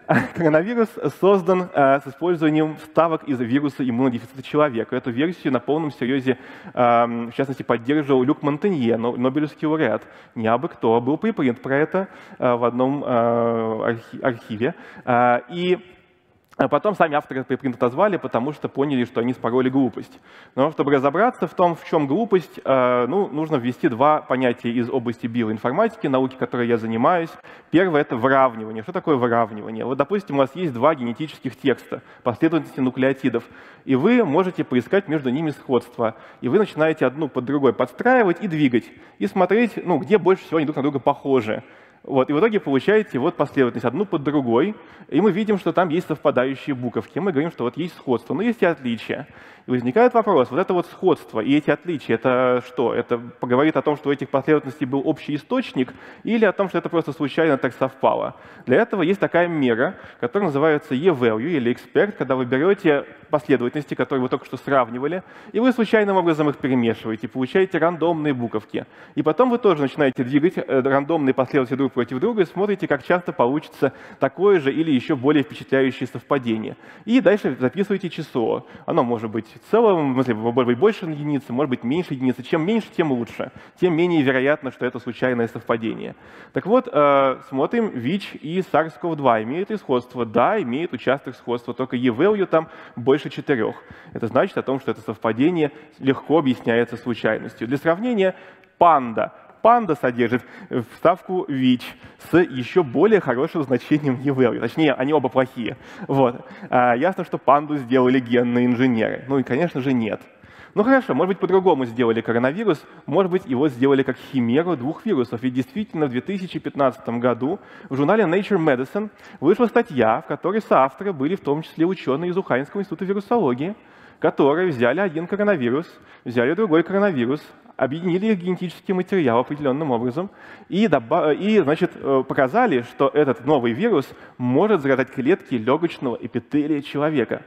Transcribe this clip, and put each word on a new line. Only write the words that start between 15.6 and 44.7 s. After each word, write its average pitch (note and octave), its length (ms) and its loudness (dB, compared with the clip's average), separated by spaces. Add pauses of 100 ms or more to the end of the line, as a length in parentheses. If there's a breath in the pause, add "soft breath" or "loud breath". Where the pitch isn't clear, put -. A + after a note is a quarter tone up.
а C3+ 80 2
потом D#3 260 -2
сами D#3 200 0
авторы C3+ 280 -4
припринт B2+ 340 -6
отозвали, D#3 420 0
потому C3 340 -4
что C#3+ 160 -8
поняли, C3+ 380 -2
что - 140 -6
они B2 120 -2
спороли B2+ 380 -2
глупость. B2+ 500 -2 (340 loud breath)
Но C#3 180 0
чтобы C#3+ 200 -2
разобраться E3 540 0
в - 80 -14
том, F3 200 2
в - 140 -14
чём D#3 180 2
глупость, F#3 560 -2
э, B2 440 2
ну, F3+ 220 -2
нужно D#3 280 -2
ввести B2 320 -2
два C#3 320 2
понятия B2 500 -2
из A#2+ 200 -2
области A#2+ 360 -4
биоинформатики, A#2+ 800 -2
науки, C3 300 0
которой A#2+ 320 -2
я A#2 80 2
занимаюсь. C3 540 0 (400 loud breath)
Первое — D#3+ 320 4
это C#3+ 120 -4
выравнивание. A2+ 680 2
Что - 100 -12
такое E3+ 240 0
выравнивание? A2+ 680 -2
Вот, C3 100 -4
допустим, D3 400 -2
у - 40 4
вас C3 140 0
есть E3 200 -4
два C#3 200 2
генетических B2 600 -8
текста, - 460 -2 (220 loud breath)
последовательности D3 560 -2
нуклеотидов, B2+ 640 0 (420 loud breath)
и C3+ 80 2
вы A3 280 4
можете E3+ 400 0
поискать C3+ 460 0
между C#3 220 -2
ними D3+ 220 -2
сходство. A#2+ 600 -2 (280 loud breath)
И B2+ 60 -4
вы D3+ 100 2
начинаете D#3+ 480 0
одну C#3 220 -2
под B2+ 180 -6
другой C3+ 260 2
подстраивать G3+ 680 0
и G#3 60 -6
двигать, C#3 360 2 (340 loud breath)
и G3+ 80 -2
смотреть, G3 560 0
ну, E3+ 140 0
где C#3+ 220 2
больше F3+ 260 2
всего D#3+ 140 -2
они D#3+ 80 0
друг D3+ 100 -6
на C#3+ 60 -2
друга C#3+ 160 -2
похожи. B2+ 640 0 (400 loud breath)
Вот, C3 280 0
и - 20 -2
в D3 60 0
итоге G#3+ 220 2
получаете D#3 580 0
вот D#3 180 -2
последовательность, B2+ 480 0
одну C#3+ 220 -2
под D#3 160 -4
другой, C#3 520 0 (340 loud breath)